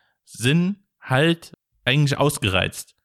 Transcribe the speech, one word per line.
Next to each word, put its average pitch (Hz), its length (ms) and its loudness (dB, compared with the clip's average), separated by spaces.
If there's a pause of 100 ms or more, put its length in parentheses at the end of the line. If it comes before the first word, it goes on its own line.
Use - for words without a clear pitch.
(240)
sind 175 540 -2 (220)
halt 165 560 -2 (300)
eigentlich 139 320 2
ausgereizt. 95 880 -2